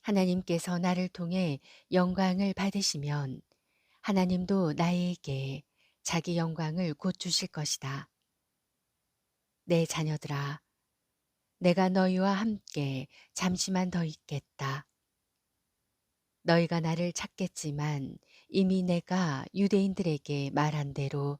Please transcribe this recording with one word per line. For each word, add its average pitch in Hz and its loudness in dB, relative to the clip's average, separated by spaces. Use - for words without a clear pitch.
하나님께서 180 0
나를 180 0
통해 175 -2
영광을 185 2
받으시면 147 -2
하나님도 185 2
나에게 147 -2
자기 170 -2
영광을 160 -2
곧 185 -2
주실 180 -2
것이다. 143 -6
내 170 4
자녀들아, 147 -4
내가 180 4
너희와 185 2
함께 156 -4
잠시만 185 0
더 170 0
있겠다. 143 -8
너희가 170 4
나를 165 0
찾겠지만 147 -6
이미 190 2
내가 175 0
유대인들에게 185 0
말한 147 0
대로 143 -2